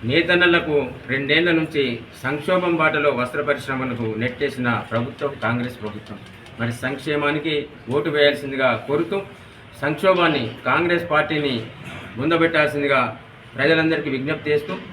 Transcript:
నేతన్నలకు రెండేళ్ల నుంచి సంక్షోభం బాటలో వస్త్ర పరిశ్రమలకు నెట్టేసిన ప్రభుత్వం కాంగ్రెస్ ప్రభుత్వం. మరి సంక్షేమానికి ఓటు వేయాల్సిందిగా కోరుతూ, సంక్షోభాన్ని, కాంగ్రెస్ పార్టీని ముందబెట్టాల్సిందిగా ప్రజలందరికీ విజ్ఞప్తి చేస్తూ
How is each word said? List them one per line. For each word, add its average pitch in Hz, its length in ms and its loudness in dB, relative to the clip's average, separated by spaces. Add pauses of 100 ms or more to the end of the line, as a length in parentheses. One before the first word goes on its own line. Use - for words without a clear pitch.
నేతన్నలకు 165 800 2 (200)
రెండేళ్ల 139 440 2
నుంచి 147 500 0 (220)
సంక్షోభం 170 540 0
బాటలో 151 340 4
వస్త్ర 123 320 -2
పరిశ్రమలకు 127 760 -2
నెట్టేసిన 123 720 -2
ప్రభుత్వం 120 400 -2 (120)
కాంగ్రెస్ 120 400 -2
ప్రభుత్వం. 101 360 -10 (420)
మరి 120 120 -2
సంక్షేమానికి 147 960 -2 (240)
ఓటు 147 200 0
వేయాల్సిందిగా 135 760 2
కోరుతూ, 165 340 0 (600)
సంక్షోభాన్ని, 151 680 2 (160)
కాంగ్రెస్ 165 440 2
పార్టీని 147 520 2 (540)
ముందబెట్టాల్సిందిగా 143 1000 2 (400)
ప్రజలందరికీ 160 540 2
విజ్ఞప్తి 147 400 -4
చేస్తూ 147 260 0 (160)